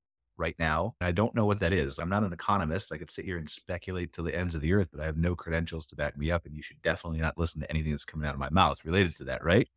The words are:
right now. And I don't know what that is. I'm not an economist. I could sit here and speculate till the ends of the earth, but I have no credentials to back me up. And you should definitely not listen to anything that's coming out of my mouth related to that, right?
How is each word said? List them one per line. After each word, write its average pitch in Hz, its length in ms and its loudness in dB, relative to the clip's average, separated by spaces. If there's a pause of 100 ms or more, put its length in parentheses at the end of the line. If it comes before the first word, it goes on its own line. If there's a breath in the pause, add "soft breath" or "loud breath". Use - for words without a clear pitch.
(380)
right 80 220 -2
now. 82 420 0
And 87 60 0
I 90 40 2
don't 104 240 2
know 110 100 4
what 104 160 2
that 95 120 2
is. 71 260 0
I'm 82 100 -4
not 104 140 2
an 92 100 -2
economist. 90 600 -2
I 78 40 -8
could 80 140 -12
sit - 140 -10
here 92 120 -4
and 78 120 -8
speculate 90 640 -6
till 85 120 -6
the 80 100 -2
ends 87 200 -2
of 78 60 -2
the 80 120 2
earth, 101 180 4
but 73 100 -8
I 76 40 -4
have 78 120 -2
no 87 180 2
credentials 82 520 -4
to 73 100 -18
back 73 200 -4
me 76 140 0
up. 87 140 0
And 71 100 -14
you 76 80 -12
should - 180 -18
definitely 80 400 0
not 78 160 -2
listen 80 240 0
to - 100 -6
anything 78 200 0
that's 73 140 -4
coming 76 220 -6
out 71 80 -4
of 69 40 -6
my 67 120 -4
mouth 82 340 4
related 87 320 4
to 69 80 -12
that, 65 180 -4
right? 90 340 6